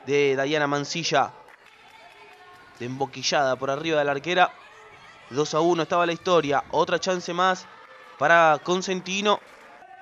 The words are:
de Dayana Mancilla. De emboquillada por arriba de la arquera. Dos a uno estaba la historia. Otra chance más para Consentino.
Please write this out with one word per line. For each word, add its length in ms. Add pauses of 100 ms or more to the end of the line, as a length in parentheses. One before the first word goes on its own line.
de 280
Dayana 320
Mancilla. 680 (1500)
De 60
emboquillada 680
por 160
arriba 300
de 40
la 80
arquera. 400 (760)
Dos 240
a 60
uno 240
estaba 200
la 80
historia. 600
Otra 260
chance 340
más 320 (540)
para 460
Consentino. 760 (640)